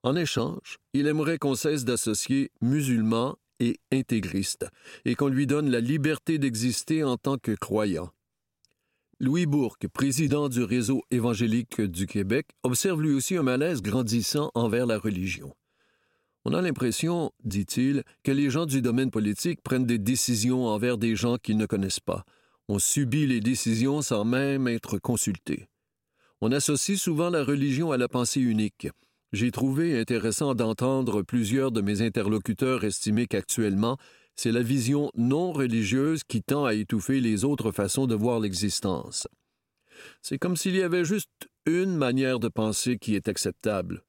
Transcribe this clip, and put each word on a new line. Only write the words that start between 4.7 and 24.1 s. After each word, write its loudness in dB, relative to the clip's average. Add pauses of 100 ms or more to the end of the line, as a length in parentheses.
et 0
qu'on 2
lui 2
donne 0
la 4
liberté 0
d'exister 0
en 0
tant -2
que -4
croyant. -2 (1080)
Louis 2
Bourque, 0
président 0
du 0
Réseau 0
évangélique 0
du 0
Québec, 0 (160)
observe 0
lui 2
aussi 0
un 2
malaise 0
grandissant 0
envers 2
la 2
religion. -4 (920)
On -2
a 0
l'impression, -2 (140)
dit-il, -2 (200)
que 0
les 2
gens -2
du 0
domaine 2
politique -2
prennent 0
des 0
décisions 0
envers 0
des 2
gens 0
qu'ils 0
ne 2
connaissent -2
pas. -4 (420)
On 0
subit 0
les 0
décisions 0
sans 0